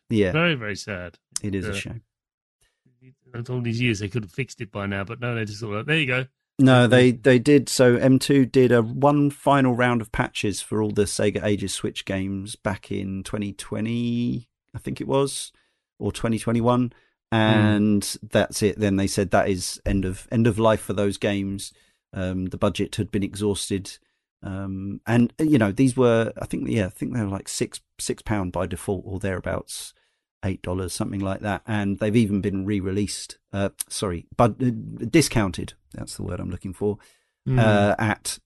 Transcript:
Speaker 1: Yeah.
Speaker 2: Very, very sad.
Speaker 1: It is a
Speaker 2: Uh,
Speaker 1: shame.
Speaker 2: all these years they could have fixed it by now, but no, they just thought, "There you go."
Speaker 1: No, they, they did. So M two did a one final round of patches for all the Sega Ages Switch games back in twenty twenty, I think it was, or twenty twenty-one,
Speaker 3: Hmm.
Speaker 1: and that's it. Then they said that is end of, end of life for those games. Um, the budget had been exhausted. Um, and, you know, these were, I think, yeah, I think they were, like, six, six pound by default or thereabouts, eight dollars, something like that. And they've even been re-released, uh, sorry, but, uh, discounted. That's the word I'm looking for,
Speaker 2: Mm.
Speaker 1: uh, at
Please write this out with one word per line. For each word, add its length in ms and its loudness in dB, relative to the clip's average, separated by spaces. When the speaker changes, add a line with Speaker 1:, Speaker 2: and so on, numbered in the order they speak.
Speaker 1:
Yeah. 240 2
Speaker 2:
Very, 200 2
very 220 -6
sad. 420 -12
Speaker 1:
It 140 -4
is 120 -4
a 40 -6
Speaker 2:
Uh, 20 -6
Speaker 1:
shame. 280 -10
Speaker 2:
all 120 -4
these 200 -2
years 180 2
they 80 -6
could 160 -4
have 80 -18
fixed 300 -10
it 100 -14
by 140 -6
now, 180 -4
but 160 -12
no, 160 -4
they 100 -4
just 160 -10
thought, 240 -6
"There 120 0
you 80 0
go." 200 -2
Speaker 1:
No, 300 8
they, 240 6
they 280 6
did. 280 6
So 280 6
M 240 6
two 260 4
did 260 6
a 100 6
one 480 2
final 460 2
round 240 2
of 120 -10
patches 500 -2
for 200 -2
all 100 0
the 120 2
Sega 400 -2
Ages 300 0
Switch 320 -8
games 500 -6
back 360 -6
in 320 -6
twenty 280 -6
twenty, 960 -4
I 40 -10
think 240 -10
it 60 -10
was, 440 -2
or 120 -4
twenty 280 -2
twenty-one, 540 0
Speaker 3:
Hmm. 60 2
Speaker 1:
and 840 4
that's 380 0
it. 180 2
Then 160 2
they 120 2
said 240 -2
that 180 4
is 360 -4
end 200 0
of, 260 -6
end 160 4
of 120 0
life 220 4
for 120 -6
those 240 0
games. 560 -4
Um, 320 -4
the 120 -8
budget 380 -2
had 160 -4
been 120 -2
exhausted. 720 -4
Um, 640 -8
and, 320 2
you 180 4
know, 140 4
these 260 2
were, 420 4
I 60 -10
think, 240 -6
yeah, 160 0
I 40 -4
think 240 -8
they 80 -2
were, 80 -2
like, 200 -8
six, 320 -8
six 240 -8
pound 300 -4
by 160 -2
default 360 -6
or 140 -8
thereabouts, 760 -6
eight 180 -4
dollars, 320 -6
something 260 -4
like 220 -4
that. 240 -4
And 320 -2
they've 180 0
even 260 2
been 220 -4
re-released, 760 -4
uh, 180 -2
sorry, 380 -6
but, 240 2
uh, 80 2
discounted. 640 0
That's 220 -12
the 80 -10
word 160 -6
I'm 120 -8
looking 220 -10
for, 260 -4
Speaker 2:
Mm. 100 2
Speaker 1:
uh, 380 4
at 480 -2